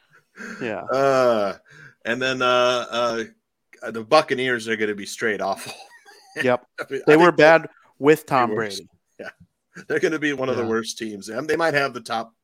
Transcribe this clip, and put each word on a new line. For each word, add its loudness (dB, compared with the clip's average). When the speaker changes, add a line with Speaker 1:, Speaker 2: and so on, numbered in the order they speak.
Speaker 1:
Yeah. -6
Speaker 2:
Uh, 0
and -4
then, -2
uh, 2
uh, -10
the -10
Buccaneers 0
are -2
gonna -2
be -12
straight -4
awful. -6
<laughs> -20
Speaker 1:
Yep. 0
Speaker 2:
I -8
mean, -8
Speaker 1:
They 8
Speaker 2:
I 8
Speaker 1:
were 8
Speaker 2:
think 4
they're 8
Speaker 1:
bad -8
with 4
Tom 0
Speaker 2:
the -4
worst. -6
Speaker 1:
Brady. -18
Speaker 2:
Yeah. -20
They're 0
gonna 0
be -2
one -4
of 0
the -2
Speaker 3:
Yeah. -4
Speaker 2:
worst -4
teams. -12
And -8
they -2
might 0
have 0
the -10
top -8